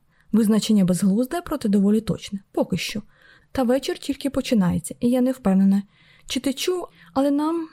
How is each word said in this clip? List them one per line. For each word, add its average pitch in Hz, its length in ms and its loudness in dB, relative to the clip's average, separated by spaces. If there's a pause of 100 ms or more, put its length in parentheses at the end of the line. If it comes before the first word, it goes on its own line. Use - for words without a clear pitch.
(320)
Визначення 208 520 4
безглузде, 202 600 0
проте 277 240 -4
доволі 208 320 2
точне. - 380 -6 (140)
Поки 240 240 -2
що. - 260 -8 (500)
Та 262 100 -2
вечір 269 360 -2
тільки - 320 -6
починається, 185 680 0
і 240 100 0
я 254 100 2
не 254 120 2
впевнена, 196 500 2 (440)
чи - 140 -6
ти 269 120 -2
чув, 349 340 -4 (280)
але 277 160 2
нам 320 420 -2